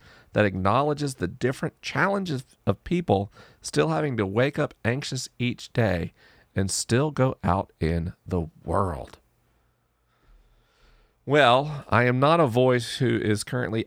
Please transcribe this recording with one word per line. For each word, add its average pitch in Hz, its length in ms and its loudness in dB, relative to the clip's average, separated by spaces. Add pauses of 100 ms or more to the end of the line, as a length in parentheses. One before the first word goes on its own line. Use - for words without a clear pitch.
(320)
that 104 140 2
acknowledges 131 680 0
the 87 120 -4
different 123 540 -6
challenges 185 640 -4 (200)
of 101 200 -2
people 101 440 0 (320)
still 151 280 0
having 156 260 -2
to 107 100 0
wake 120 320 0
up 151 160 -4 (120)
anxious 131 420 -4 (100)
each - 360 -6
day 90 400 0 (420)
and 95 160 0
still 143 400 0
go 131 320 0
out - 380 -2
in 82 320 -2 (120)
the 90 180 -2 (200)
world." 85 560 -4 (2000)
Well, 139 640 4
I 117 160 4
am 123 160 2
not 160 180 4
a 156 80 4
voice 123 520 2
who 117 180 2
is 104 260 0
currently 113 440 -4